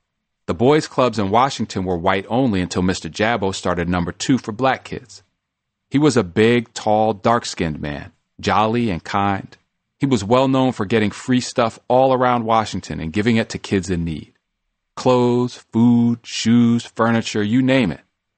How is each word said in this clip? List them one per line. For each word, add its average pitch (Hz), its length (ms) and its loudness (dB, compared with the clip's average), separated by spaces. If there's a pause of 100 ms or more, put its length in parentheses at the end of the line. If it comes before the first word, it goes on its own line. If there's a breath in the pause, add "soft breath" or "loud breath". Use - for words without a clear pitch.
(460)
The 92 80 -4
boys' 143 320 2
clubs 120 320 -2
in 98 120 -2
Washington 113 540 -2
were 90 140 -2
white 95 300 0
only 113 320 0
until 90 220 -2
Mister 90 260 -2
Jabbo 101 440 -2
started 87 360 -4
number 87 240 -2
two - 260 0
for 113 140 -10
black 127 320 -2
kids. - 400 -14 (680)
He 135 80 0
was 147 180 4
a 113 60 4
big, 113 500 2
tall, 110 400 0
dark-skinned 98 680 -2
man, 76 320 -10 (260)
jolly 110 500 0
and 85 140 -6
kind. 101 540 -4 (420)
He 139 80 -2
was 117 180 0
well 127 240 2
known 131 240 2
for 107 120 -6
getting 104 280 0
free 127 280 -2
stuff 117 460 -2
all 131 260 2
around 123 320 0
Washington 107 540 -2
and 80 140 -6
giving 110 240 2
it 113 140 0
to - 80 -8
kids 92 300 -2
in 85 160 -2
need. 80 280 -8 (640)
Clothes, 123 760 0
food, 117 520 4
shoes, 117 600 2
furniture, 113 580 -2
you 117 200 0
name 127 300 2
it. - 80 -14 (360)